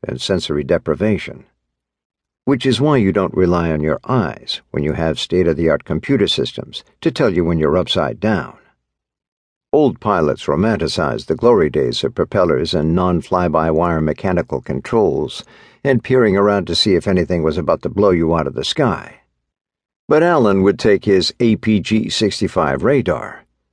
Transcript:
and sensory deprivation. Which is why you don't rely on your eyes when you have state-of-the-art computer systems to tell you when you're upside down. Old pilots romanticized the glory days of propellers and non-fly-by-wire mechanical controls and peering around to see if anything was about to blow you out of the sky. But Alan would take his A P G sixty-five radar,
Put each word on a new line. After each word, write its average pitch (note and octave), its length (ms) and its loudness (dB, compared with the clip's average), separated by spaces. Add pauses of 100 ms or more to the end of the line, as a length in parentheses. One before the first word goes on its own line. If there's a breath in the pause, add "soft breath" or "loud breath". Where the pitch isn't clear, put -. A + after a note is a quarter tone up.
and B1+ 160 -8
sensory D#2 440 -2
deprivation. E2+ 840 -2 (1000)
Which C3+ 220 0
is A#2+ 160 2
why D3 160 4
you F#2+ 160 4
don't F#2+ 200 0
rely F2 380 2
on D2+ 100 -2
your D2+ 240 0
eyes - 560 -4 (100)
when D2 120 -2
you D2+ 100 -2
have D#2+ 260 -2
state-of-the-art E2 680 0
computer G2 420 0
systems - 560 -6 (160)
to D#3+ 120 -2
tell A#2+ 220 0
you E2+ 120 0
when E2+ 140 0
you're D2+ 180 2
upside D2 420 -2
down. G2+ 380 -4 (1160)
Old C#3 260 2
pilots E2 460 0
romanticized D#2 800 -2
the D#2+ 100 -4
glory G#2 340 2
days B1+ 360 -2
of - 100 -4
propellers E2 580 0
and D#2+ 220 0
non-fly-by-wire E2+ 1040 0
mechanical D#2 600 -2
controls D2 840 -2 (400 loud breath)
and C3+ 200 0
peering A2+ 340 2
around G2+ 300 2
to E2+ 80 -2
see G2 200 2
if E2 100 0
anything F2 380 0
was D#2 140 0
about E2 240 -2
to E2 80 -6
blow G2 220 2
you E2 220 2
out D2+ 140 0
of C2 60 -8
the A#1+ 100 -6
sky. G#2 540 -4 (880)
But D3+ 160 4
Alan A2+ 400 4
would G2 160 2
take G#2 240 2
his F#2+ 380 2
A A2+ 160 4
P G#2+ 240 0
G - 280 -2
sixty-five E2+ 720 -2
radar, G#2 640 -2 (300)